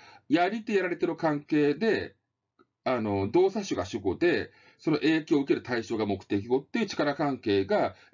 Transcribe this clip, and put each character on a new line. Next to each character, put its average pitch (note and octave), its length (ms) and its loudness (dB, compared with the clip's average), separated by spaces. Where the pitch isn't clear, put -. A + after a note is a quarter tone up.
や F3 200 2
り G#3+ 160 -6
手 A3 80 -4
や F#3+ 100 4
ら F3+ 60 -2
れ F3 80 -4
て E3+ 100 -2
の E3 80 -2
関 D3+ 280 -2
係 D3 320 2
で、 D#3+ 420 0
あ B2+ 160 0
の、 G2+ 300 0
動 F#3 200 4
作 G3+ 140 -4
主 D#3+ 100 -6
が F2+ 100 -2
主 G#2+ 140 -6
語 F#2 180 0
で、 C#3 340 0
そ - 120 -4
の D3+ 60 2
影 D#3+ 280 0
響 D3+ 140 2
を C#3 40 0
受 C#3 60 -4
け - 60 2
る B2 80 -4
対 A#2+ 200 -4
象 A2 160 -4
が G#2+ 80 0
目 G2 180 -2
的 G2+ 220 -2
語 B2+ 120 2
っ D3 80 -8
て - 120 -6
い A3 60 0
う - 20 0
力 D3 280 -2
関 C#3+ 240 -2
係 - 280 0
が、 G3 280 0